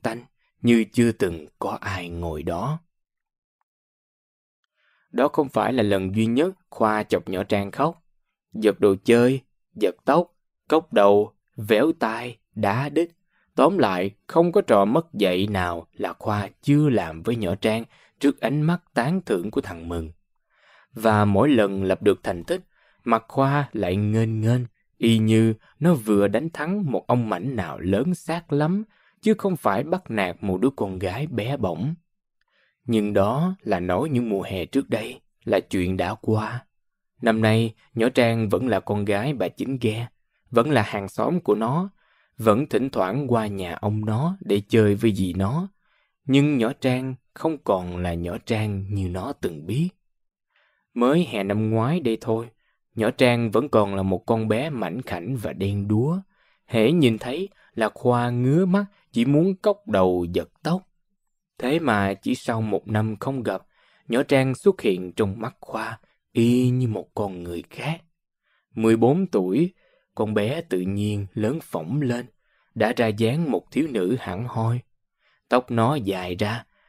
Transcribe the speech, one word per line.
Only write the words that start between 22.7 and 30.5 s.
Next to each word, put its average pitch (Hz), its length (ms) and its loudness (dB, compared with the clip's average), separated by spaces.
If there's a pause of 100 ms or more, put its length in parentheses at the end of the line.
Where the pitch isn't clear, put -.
mặt 113 240 0
Khoa 139 440 0
lại 95 240 -2
nghênh 110 440 0
nghênh, 120 200 2 (380)
y 113 200 4
như 110 360 4 (260)
nó 170 140 4
vừa 104 340 2
đánh 127 220 -2
thắng 165 420 -4
một - 140 -2
ông 123 220 2
mảnh 107 280 -4
nào 78 220 -6
lớn 107 360 0
xác - 380 -8
lắm, 160 320 0 (380)
chứ 214 160 4
không 185 180 -2
phải 107 280 0
bắt 175 260 -6
nạt 95 300 -2
một 92 200 -2